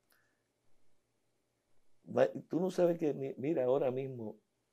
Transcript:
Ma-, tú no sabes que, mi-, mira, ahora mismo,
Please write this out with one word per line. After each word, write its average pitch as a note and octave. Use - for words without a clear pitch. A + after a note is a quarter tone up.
Ma-, B2+
tú D3+
no F#3
sabes E3+
que, D#3
mi-, C3+
mira, C3+
ahora C3+
mismo, B2+